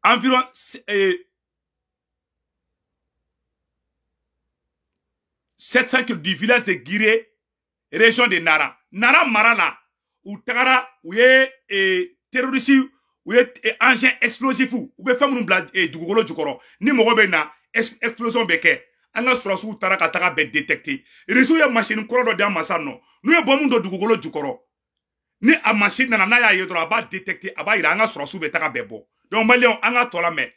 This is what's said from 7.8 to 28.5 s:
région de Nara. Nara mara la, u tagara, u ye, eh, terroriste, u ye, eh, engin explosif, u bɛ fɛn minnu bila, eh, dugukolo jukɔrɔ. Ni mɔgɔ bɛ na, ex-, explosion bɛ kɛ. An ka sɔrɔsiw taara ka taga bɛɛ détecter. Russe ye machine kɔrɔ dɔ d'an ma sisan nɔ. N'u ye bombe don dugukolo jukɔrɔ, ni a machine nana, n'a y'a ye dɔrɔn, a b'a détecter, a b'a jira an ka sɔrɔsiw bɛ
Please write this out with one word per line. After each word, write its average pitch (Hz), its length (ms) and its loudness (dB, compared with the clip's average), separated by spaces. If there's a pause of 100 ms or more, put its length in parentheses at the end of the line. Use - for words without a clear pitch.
région 226 360 4
de 185 100 0
Nara. 156 400 0 (140)
Nara 254 340 2
mara 226 300 2
la, 170 220 -2 (460)
u 202 220 -16
tagara, 254 420 0 (160)
u 170 120 -10
ye, 262 360 6 (180)
eh, 185 480 -2 (140)
terroriste, 262 400 -2 (540)
u 190 80 -6
ye, 247 120 6 (180)
eh, 220 180 -2
engin 247 300 4 (100)
explosif, 254 520 -2
u - 260 -8
bɛ 247 180 0
fɛn 285 140 0
minnu 247 140 -2
bila, 185 280 0
eh, 185 140 0
dugukolo 180 360 -2
jukɔrɔ. 143 360 -6 (200)
Ni 240 120 0
mɔgɔ 233 240 4
bɛ 208 140 6
na, 156 220 -2 (220)
ex-, 226 280 -4
explosion 233 440 -4
bɛ 175 160 0
kɛ. - 200 0 (340)
An 226 100 -4
ka 254 80 2
sɔrɔsiw 208 460 -6
taara 190 180 -2
ka 165 120 -2
taga 180 260 -2
bɛɛ 147 160 -2
détecter. 147 520 -6 (240)
Russe 254 220 2
ye 311 200 4
machine 220 380 -2
kɔrɔ 247 200 -2
dɔ 208 100 -2
d'an 202 160 0
ma 165 80 -4
sisan 160 240 -4
nɔ. 127 160 -10 (220)
N'u 262 100 2
ye 339 100 2
bombe 269 260 2
don 240 120 2
dugukolo 196 340 -2
jukɔrɔ, 147 440 -8 (840)
ni 254 120 4 (100)
a 214 100 0
machine 208 360 0
nana, 208 160 2
n'a 233 140 0
y'a 220 140 2
ye 185 120 -2
dɔrɔn, 170 180 -4
a 165 40 -6
b'a 220 220 -2
détecter, 185 480 -12
a 151 60 -10
b'a 208 140 0
jira 156 140 2
an 190 80 -2
ka 220 60 2
sɔrɔsiw 165 340 -8
bɛ 151 120 -6